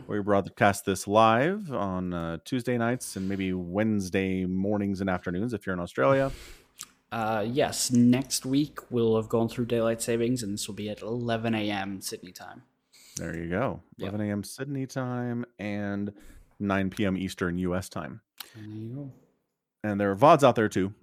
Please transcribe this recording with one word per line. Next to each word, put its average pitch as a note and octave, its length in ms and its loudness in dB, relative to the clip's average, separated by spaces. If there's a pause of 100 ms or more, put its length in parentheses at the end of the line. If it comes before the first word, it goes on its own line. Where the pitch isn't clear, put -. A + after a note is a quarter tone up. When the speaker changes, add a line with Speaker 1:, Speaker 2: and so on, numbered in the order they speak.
Speaker 1:
where G#2+ 100 -2
we G2+ 60 -2
broadcast G2+ 600 4
this F#2 220 -2
live B2 680 4
on, F#2 400 -4
uh, E2 320 -4
Tuesday B2 320 -2
nights A#2 380 -2
and F#2+ 140 -4
maybe F#2+ 240 -2
Wednesday F#2 920 0
mornings G2 560 0
and G2 80 0
afternoons F#2 460 -2
if G2 100 -6
you're F#2+ 100 -4
in F2+ 40 -4
Australia. C3+ 540 2 (800)
Speaker 2:
Uh, A2 360 -2
yes, B2+ 440 0
next B2 520 4
week C#3 360 0 (100)
we'll A2+ 240 2
have A2 140 0
gone A2+ 200 2
through A#2+ 180 -4
daylight A2+ 360 0
savings, A#2 400 0
and G2+ 120 -4
this G2+ 120 -6
will G#2 80 -10
be G#2 160 -6
at G2 120 -10
eleven A2+ 520 -2
A G#2 160 0
M G2 300 -4
Sydney F#2 320 -12
time. F#2 300 -18 (540)
Speaker 1:
There E2+ 220 -6
you E2 100 -6
go. F2+ 320 -2 (160)
Speaker 2:
Yep. G2 120 -8
Speaker 1:
Eleven G#2+ 200 -4
A G#2 40 -2
M G2+ 100 -4
Sydney C3+ 440 -8
time B2 600 -4 (140)
and G2+ 520 -4 (460)
nine G2 320 2
P G#2 160 0
M F#2+ 100 2
Eastern F2+ 420 -2
U F2+ 180 0
S F#2 120 -4
time. G#2 320 -10 (360)
Speaker 2:
And G#2+ 160 -14
there G#2+ 100 -10
you A2+ 60 -10
go. C3 240 -10 (720)
Speaker 1:
And G#2 160 0
there G2+ 100 2
are G2 60 0
vods C#3+ 260 8
out B2 140 8
there G#2+ 120 4
too, G2 240 0 (100)